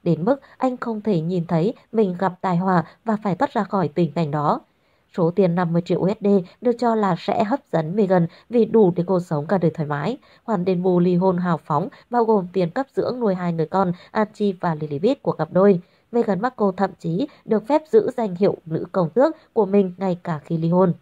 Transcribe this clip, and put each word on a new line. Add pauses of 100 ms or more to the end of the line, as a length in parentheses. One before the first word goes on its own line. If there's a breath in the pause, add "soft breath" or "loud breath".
đến
mức (160 loud breath)
anh
không
thể
nhìn
thấy (180 soft breath)
mình
gặp
tai
họa (220 loud breath)
và
phải
thoát
ra
khỏi
tình
cảnh
đó. (560)
Số
tiền
năm
mươi
triệu
U
S
D (340 loud breath)
được
cho
là
sẽ
hấp (120)
dẫn
Meghan (220 loud breath)
vì
đủ
để
cô
sống
cả
đời
thoải
mái. (260 soft breath)
Khoản
đền
bù
ly
hôn
hào
phóng (220 loud breath)
bao
gồm
tiền
cấp (100)
dưỡng
nuôi
hai
người
con (200 loud breath)
Archie
và
Lilibet
của
cặp
đôi. (300 soft breath)
Meghan
Markle (100)
thậm
chí (180 loud breath)
được
phép (100)
giữ
danh
hiệu (100)
nữ
công
tước (180 loud breath)
của
mình
ngay
cả
khi
ly
hôn.